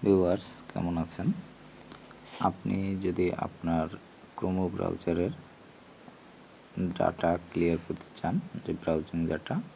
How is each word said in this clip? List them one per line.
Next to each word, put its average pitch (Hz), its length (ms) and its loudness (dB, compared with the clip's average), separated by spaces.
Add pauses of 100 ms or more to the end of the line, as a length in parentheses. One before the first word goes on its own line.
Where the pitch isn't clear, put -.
viewers, 90 560 4 (100)
কেমন 85 260 -2
আছেন? 82 340 0 (1080)
আপনি 98 600 0
যদি 90 300 2
আপনার 82 560 -2 (480)
Chrome 92 320 0
ব্রাউজারের 87 600 0 (1500)
data 87 600 2 (120)
clear 85 280 2 (100)
করতে - 320 -8
চান, 87 200 0 (260)
যে 82 60 -2
browsing 82 540 0
data 80 340 -2 (160)